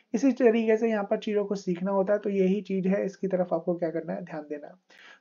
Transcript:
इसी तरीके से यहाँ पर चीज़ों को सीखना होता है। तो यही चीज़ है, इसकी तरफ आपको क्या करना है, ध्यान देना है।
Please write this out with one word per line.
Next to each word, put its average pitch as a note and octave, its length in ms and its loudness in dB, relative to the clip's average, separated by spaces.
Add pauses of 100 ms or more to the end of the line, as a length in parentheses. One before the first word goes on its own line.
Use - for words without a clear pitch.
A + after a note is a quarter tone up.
(140)
इसी C4 180 4
तरीके A3+ 440 4
से A3+ 140 2
यहाँ G#3 140 0
पर G#3 140 -2
चीज़ों G#3 260 0
को G3+ 100 -2
सीखना F#3 360 -4
होता G3 220 2
है। G#3 60 2
तो G#3 120 -4
यही G3 300 2
चीज़ F#3+ 280 -2
है, G3+ 180 2
इसकी G3 220 -4
तरफ F3+ 240 0
आपको E3+ 220 -2
क्या E3+ 160 -4
करना D#3+ 220 -6
है, G3 120 -8
ध्यान E3 180 -10
देना D3 240 -10
है। - 60 -18 (480)